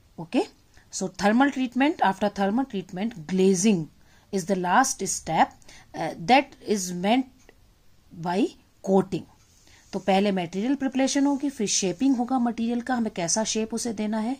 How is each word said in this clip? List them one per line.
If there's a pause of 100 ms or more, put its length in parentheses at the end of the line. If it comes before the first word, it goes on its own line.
(200)
Okay, (480)
so
thermal
treatment,
after
thermal
treatment
glazing (500)
is
the
last
step, (520)
uh,
that (260)
is
meant (960)
by (440)
coating। (720)
तो
पहले
material
preparation
होगी,
फिर
shaping
होगा
material
का,
हमें
कैसा
shape
उसे
देना
है,